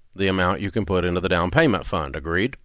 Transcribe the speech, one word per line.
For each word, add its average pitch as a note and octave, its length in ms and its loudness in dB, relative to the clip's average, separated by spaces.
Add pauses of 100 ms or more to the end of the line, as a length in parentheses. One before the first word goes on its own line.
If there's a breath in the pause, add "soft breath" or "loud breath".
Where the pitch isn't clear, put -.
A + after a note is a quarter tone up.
(160)
the F#2+ 120 0
amount F#2 340 2
you G2 100 -4
can G#2 140 -2
put F2+ 200 0
into F2+ 160 0
the F#2 80 -2
down F2 220 2
payment A#2+ 340 2
fund. D2 300 -4
Agreed? E2+ 500 -2